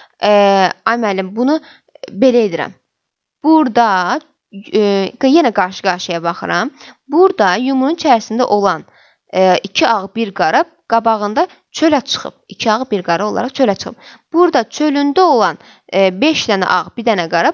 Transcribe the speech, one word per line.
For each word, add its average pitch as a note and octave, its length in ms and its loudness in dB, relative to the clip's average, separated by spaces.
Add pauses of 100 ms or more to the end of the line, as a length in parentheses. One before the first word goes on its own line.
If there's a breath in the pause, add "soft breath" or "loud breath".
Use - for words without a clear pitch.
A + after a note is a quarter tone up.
(240 loud breath)
ə, G#3 80 2 (540)
ay A#3 120 -2
müəllim, F#3+ 380 -4
bunu C#4 240 0 (500 loud breath)
belə A#3 380 2
edirəm." E3 240 -6 (720)
Burada, A#3 760 2 (320)
ə, G3+ 760 -2 (100)
yenə C#4 140 2
qarşı-qarşıya F#3 720 -4
baxıram. F3 480 -4 (360 loud breath)
Burada C#4 480 2
yumunun C4 400 0
içərisində A#3+ 480 0
olan, G3 420 0 (480 soft breath)
ə, F#3 300 4
iki - 240 -2
ağ, G3 280 -2
bir G#3+ 180 -4
qara G3 300 0 (280)
qabağında A3 560 0 (240 soft breath)
çölə D4+ 320 0
çıxıb. - 300 -8 (140)
İki - 240 -4
ağ, B3 200 -2
bir F#3 120 -2
qara F3 240 -2
olaraq G#3 280 -4
çölə G#3+ 200 0
çıxıb. - 200 -14 (380 loud breath)
Burada E4 280 2
çölündə C#4+ 600 0
olan, A#3 360 2 (360 loud breath)
ə, F#3+ 180 2 (100)
beş D4+ 280 0
dənə F#3+ 180 0
ağ, F3 160 0 (140)
bir A3 100 -6
dənə F3+ 240 -2
qara F#3+ 220 0